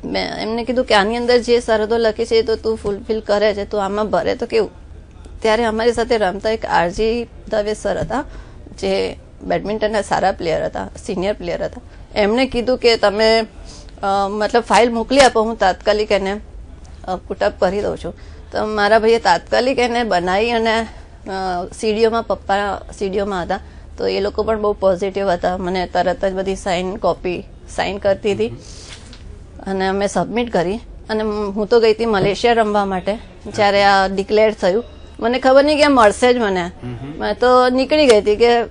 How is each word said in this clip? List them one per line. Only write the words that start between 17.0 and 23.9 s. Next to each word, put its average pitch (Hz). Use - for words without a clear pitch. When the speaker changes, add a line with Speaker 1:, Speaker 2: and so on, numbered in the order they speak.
Speaker 1:
અ, 185
put -
up 202
કરી 196
દઉં 185
છું." -
તો 214
મારા 214
ભાઈએ 226
તાત્કાલિક 226
એને 240
બનાવી 190
અને, 226
અ, 185
સી 220
ડી 226
ઓમાં 226
પપ્પા 196
સી 196
ડી 196
ઓમાં 202
હતા, 190